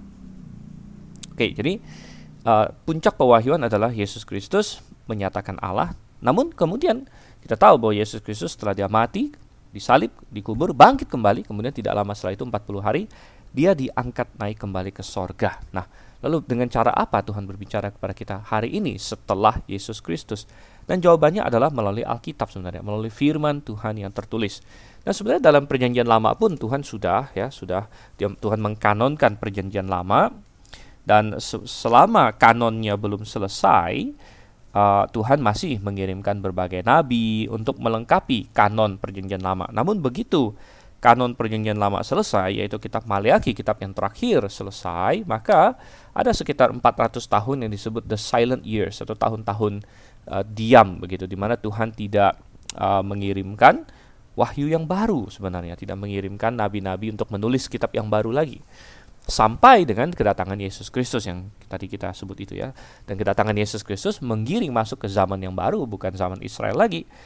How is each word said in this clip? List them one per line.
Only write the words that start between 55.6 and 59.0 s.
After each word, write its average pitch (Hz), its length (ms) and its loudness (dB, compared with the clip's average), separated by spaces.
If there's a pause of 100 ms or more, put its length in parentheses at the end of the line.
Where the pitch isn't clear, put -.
tidak 92 220 -10
mengirimkan 101 560 -4
nabi-nabi 101 580 -4
untuk 107 220 -6
menulis 117 340 -2
kitab - 300 -6
yang 107 160 -4
baru 107 160 0
lagi. 135 320 -2 (680)